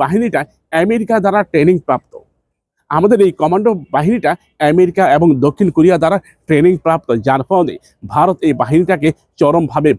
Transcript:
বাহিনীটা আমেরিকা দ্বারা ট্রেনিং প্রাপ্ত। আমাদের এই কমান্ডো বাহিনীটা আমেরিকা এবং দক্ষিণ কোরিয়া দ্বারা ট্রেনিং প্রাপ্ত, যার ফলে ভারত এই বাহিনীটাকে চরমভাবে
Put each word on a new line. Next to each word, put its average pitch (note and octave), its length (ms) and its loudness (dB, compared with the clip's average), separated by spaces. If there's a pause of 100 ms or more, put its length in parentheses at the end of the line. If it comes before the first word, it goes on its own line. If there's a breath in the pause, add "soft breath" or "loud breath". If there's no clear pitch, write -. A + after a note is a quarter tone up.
বাহিনীটা F3 380 -2 (420)
আমেরিকা A3+ 380 -2
দ্বারা G3 220 0
ট্রেনিং E3 380 0
প্রাপ্ত। - 320 -6 (800)
আমাদের F#3+ 300 2
এই F#3+ 120 2
কমান্ডো F#3 380 -2 (220)
বাহিনীটা D3+ 380 -2 (400)
আমেরিকা F3+ 340 2 (120)
এবং E3+ 120 2 (160)
দক্ষিণ D#3+ 260 0
কোরিয়া E3 280 2
দ্বারা E3+ 200 0 (260 soft breath)
ট্রেনিং D#3+ 300 2 (100)
প্রাপ্ত, E3 240 -2 (180)
যার C3+ 200 0
ফলে F3 280 0 (300 soft breath)
ভারত D3+ 380 0
এই D3+ 180 0
বাহিনীটাকে D#3 480 0 (280)
চরমভাবে D3+ 640 0